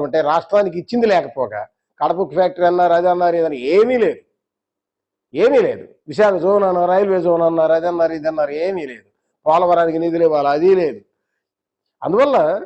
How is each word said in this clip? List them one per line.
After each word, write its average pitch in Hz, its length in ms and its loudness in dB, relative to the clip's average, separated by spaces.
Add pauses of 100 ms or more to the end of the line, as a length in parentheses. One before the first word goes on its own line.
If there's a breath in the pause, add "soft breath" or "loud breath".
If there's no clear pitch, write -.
ఉంటే 156 160 -2 (100)
రాష్ట్రానికి 180 500 0
ఇచ్చింది 233 320 -2
లేకపోగా 127 480 -4 (380)
కడప 170 260 -2 (120)
ఫ్యాక్టరీ 180 340 0
అన్నారు, 175 260 2
అది 175 160 2
అన్నారు, 175 280 0
ఇదని 151 180 -4 (160)
ఏమీ 240 280 4
లేదు, 160 160 -2 (1120)
ఏమీ 240 340 2
లేదు. 110 180 -8 (240)
విశాఖ 202 240 2 (100)
జోన్ 202 240 2
అన్నారు, 175 240 0
రైల్వే 190 320 2
జోన్ 170 240 2
అన్నారు, 160 300 2
అది 170 140 -2
అన్నారు, 165 260 0
ఇది 151 140 -6
అన్నారు, 147 220 -4 (120)
ఏమీ 185 260 -6
లేదు. 107 160 -20 (380)
పోలవరానికి 170 580 2
నిధులు 170 240 0
ఇవ్వాలి, 143 280 0
అది 170 140 2 (120)
లేదు. 127 180 -4 (1080)
అందువల్ల 240 320 2 (280)